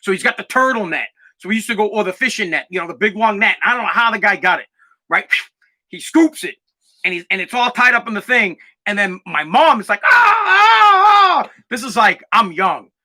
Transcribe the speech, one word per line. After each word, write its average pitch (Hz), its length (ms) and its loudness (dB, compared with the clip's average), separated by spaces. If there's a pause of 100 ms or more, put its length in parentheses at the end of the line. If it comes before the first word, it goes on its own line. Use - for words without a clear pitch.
So 196 100 -4
he's 185 100 -4
got - 140 -2
the - 80 -12
turtle 262 420 -2
net. 143 220 -6 (300)
So 180 100 -16
we 208 60 -2
used 220 140 -4
to 233 60 -4
go, 208 120 0
or 208 180 -2
the 185 80 -4
fishing 214 380 -4
net, 151 200 -6
you 180 100 -6
know, 170 60 -8
the 165 80 -12
big 208 220 -2
long 214 220 0
net. 208 260 0
I 208 80 2
don't 247 100 -2
know 202 60 -6
how 226 220 0
the 214 80 -4
guy 202 180 0
got 156 240 0
it, 104 60 -18 (420)
right? 185 180 -2 (640)
He 180 100 -16
scoops 311 460 2
it, 156 120 -10 (480)
and 180 100 -4
he's, 175 160 -8
and 190 100 -2
it's 180 140 -8
all 247 160 0
tied 240 240 0
up 233 120 -2
in 226 80 -8
the 202 60 -4
thing. 214 380 -2 (280)
And 202 120 -4
then 190 280 -4
my 156 180 -4
mom 247 360 2
is 190 80 -10
like, 208 160 -4
Ah, - 60 2
ah, 415 1300 4
ah. - 60 -12 (200)
This 233 120 -8
is 233 140 -8
like, 208 260 2 (100)
I'm 208 200 2
young. 156 380 -4 (140)